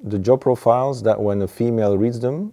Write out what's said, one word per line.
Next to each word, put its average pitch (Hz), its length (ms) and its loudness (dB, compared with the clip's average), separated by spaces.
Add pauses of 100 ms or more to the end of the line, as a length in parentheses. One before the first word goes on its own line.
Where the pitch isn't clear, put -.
the 104 140 -4
job 120 240 2
profiles 127 600 0
that 107 180 2
when 101 220 0
a 92 60 -4
female 110 500 0
reads 117 220 -2
them 156 320 -6